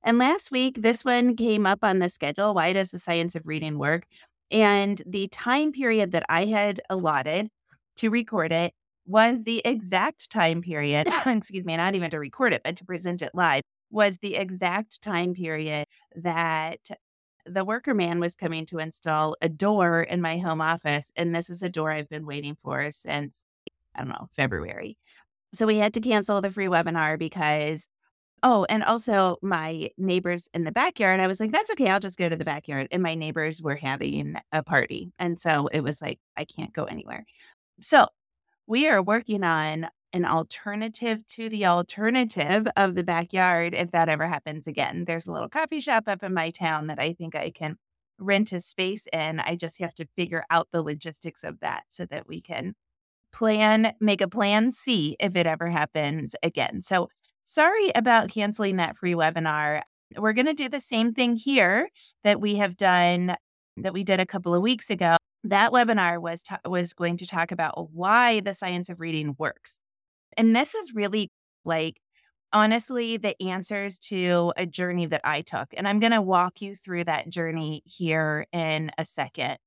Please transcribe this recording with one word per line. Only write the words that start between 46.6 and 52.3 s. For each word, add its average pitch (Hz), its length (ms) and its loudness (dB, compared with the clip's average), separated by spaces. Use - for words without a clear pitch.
that 151 120 -8
I 160 140 -2
think 165 200 -10
I 160 180 -4
can 160 260 -8
rent 202 320 0
a 180 80 -4
space 190 540 -6
in. 160 260 -4
I 165 160 -4
just 170 240 -10
have 170 160 -6
to 160 120 -12
figure 170 320 -4
out 165 240 4
the 165 100 0
logistics 151 640 -10
of 156 160 -12
that - 260 -6
so - 200 -12
that - 200 -12
we 160 140 -12